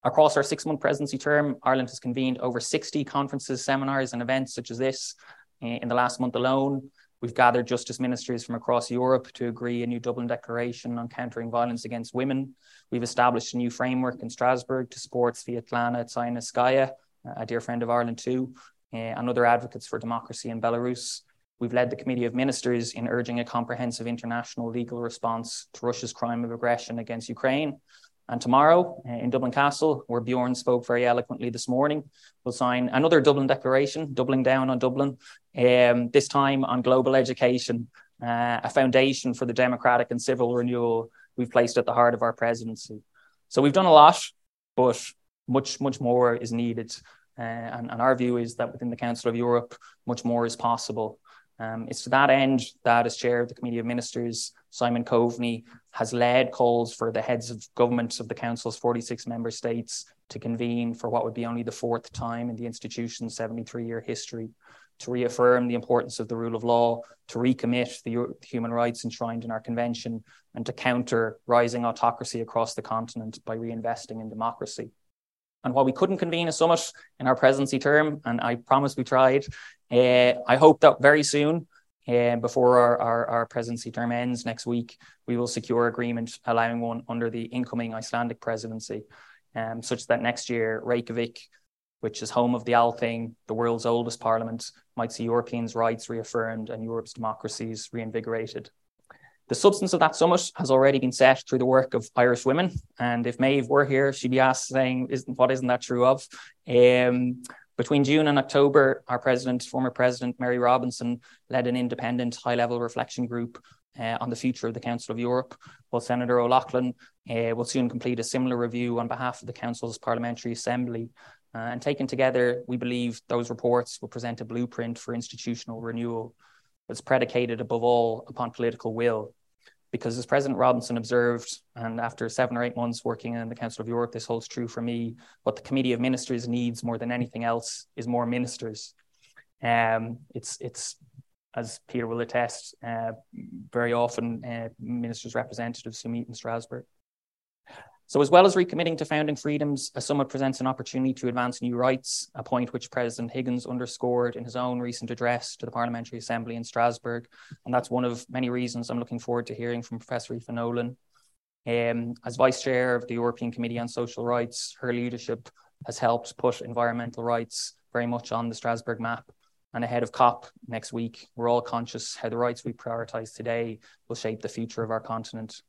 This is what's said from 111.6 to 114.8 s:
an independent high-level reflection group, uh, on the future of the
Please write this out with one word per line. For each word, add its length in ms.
an 100
independent 600
high-level 440
reflection 460
group, 340
uh, 220
on 100
the 60
future 320
of 60
the 60